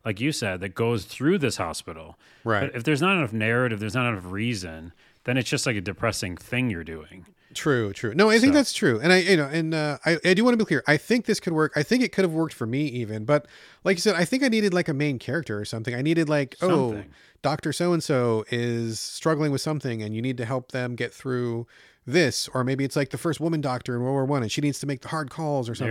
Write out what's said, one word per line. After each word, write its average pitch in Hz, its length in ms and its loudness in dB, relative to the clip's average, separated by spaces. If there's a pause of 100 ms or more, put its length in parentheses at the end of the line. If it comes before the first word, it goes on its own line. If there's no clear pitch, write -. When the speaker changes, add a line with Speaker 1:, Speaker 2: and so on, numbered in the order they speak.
Speaker 1:
like 104 160 -4
you 147 100 0
said, 95 300 -4
that 98 140 -8
goes 117 300 0
through 165 340 0
this 127 180 0
hospital. 85 600 -8 (260)
Speaker 2:
Right. 107 180 2
Speaker 1:
But - 140 -4
if 120 80 -6
there's 147 180 2
not 190 160 2
enough 123 160 0
narrative, 113 460 0
there's 107 160 -4
not 123 160 0
enough 90 200 -8
reason, 90 600 -6 (320)
then 123 120 0
it's 123 120 -2
just, - 160 -2
like, 123 100 0
a 101 60 -2
depressing 98 560 -4
thing 123 320 -4
you're 85 140 -4
doing. 80 420 -14 (300)
Speaker 2:
True, 117 380 0
true. 110 200 -6
No, 202 160 6
I 220 100 6
think 269 140 6
Speaker 1:
So. 294 60 8
Speaker 2:
that's - 140 0
true. 123 280 2
And 165 100 4
I, 185 60 8
you 185 200 6
know, 143 100 2
and, 160 260 0
uh, 151 320 -2
I, 165 180 2
I 180 120 4
do 214 100 4
wanna 240 120 6
be 220 80 2
clear. 143 220 0
I 147 100 4
think 226 280 0
this 208 140 0
could 170 140 -4
work. 156 220 2
I 151 80 2
think 254 200 2
it 208 80 0
could 196 120 2
have 175 80 2
worked 160 220 0
for 117 140 -6
me 139 180 0
even. 110 400 -4
But 147 220 2 (360)
like 185 140 4
you 175 40 -6
said, 208 140 4
I 175 80 2
think 262 200 0
I 269 60 4
needed, 214 240 4
like, 180 140 2
a 165 60 0
main 139 240 0
character 120 420 -4
or 104 60 -6
something. 117 300 -4
I 123 80 -4
needed, 160 260 2
like, 143 320 0
oh, 147 320 2
Speaker 1:
Something. 104 180 -12 (300)
Speaker 2:
Doctor 147 320 -2
So-and-so 131 760 2
is 117 480 -2
struggling 151 520 0
with 135 100 -2
something 131 420 -4
and 107 120 -6
you 113 60 -4
need 127 160 -4
to 123 80 -4
help 127 280 -4
them 123 220 -4
get 120 180 -6
through 120 520 -4 (400)
this. 135 440 2
Or 127 140 0
maybe 135 200 0
it's, 135 120 -4
like, 143 140 0
the - 80 -8
first 165 220 -2
woman 160 220 0
doctor 127 340 -4
in 120 60 -2
World 131 120 0
War 135 120 2
One 135 180 0
and 107 80 -2
she 151 100 -2
needs 143 200 0
to 143 40 -6
make 139 160 -4
the - 60 -16
hard 156 240 -6
calls 147 380 -2
or 117 40 -6
Speaker 1:
There - 20 -6 (160)